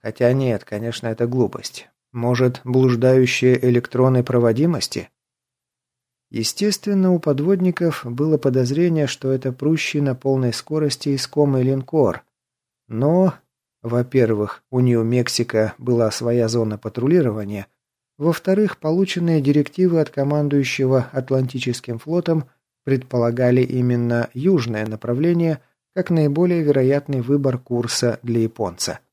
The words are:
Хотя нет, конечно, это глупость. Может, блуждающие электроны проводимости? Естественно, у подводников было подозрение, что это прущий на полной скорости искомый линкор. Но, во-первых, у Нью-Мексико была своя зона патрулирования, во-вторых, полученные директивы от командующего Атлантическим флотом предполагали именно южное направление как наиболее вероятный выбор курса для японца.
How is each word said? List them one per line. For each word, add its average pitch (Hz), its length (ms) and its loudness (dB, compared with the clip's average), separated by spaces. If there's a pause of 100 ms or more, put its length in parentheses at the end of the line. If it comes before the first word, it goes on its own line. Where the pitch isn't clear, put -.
Хотя 120 280 0
нет, 127 320 0
конечно, 113 420 -8
это 113 180 -2
глупость. - 640 -4 (240)
Может, 123 500 0
блуждающие 127 920 4 (100)
электроны 123 560 2
проводимости? 120 880 0 (1200)
Естественно, 190 840 0
у 175 60 2
подводников 170 880 0
было 143 320 0
подозрение, 139 680 0
что 131 240 -4
это 131 200 -2
прущий 151 500 -2
на 139 120 0
полной 131 400 0
скорости 151 600 -4
искомый 135 480 0
линкор. 131 600 0 (640)
Но, 156 460 2 (480)
во-первых, 117 880 0
у 127 100 0
Нью-Мексико 117 1000 0
была 120 320 0
своя 117 380 0
зона 110 280 -2
патрулирования, 107 880 -2 (540)
во-вторых, 190 580 0
полученные 170 640 0
директивы 151 600 2
от 147 100 -2
командующего 139 1000 0
Атлантическим 127 840 -4
флотом 160 480 -2 (380)
предполагали 123 800 2
именно 120 720 0
южное 120 500 0
направление 156 760 -2 (340)
как 180 160 -4
наиболее 165 500 2
вероятный 139 600 2
выбор 135 360 0
курса 120 640 -2
для 117 200 -2
японца. 98 580 -6 (140)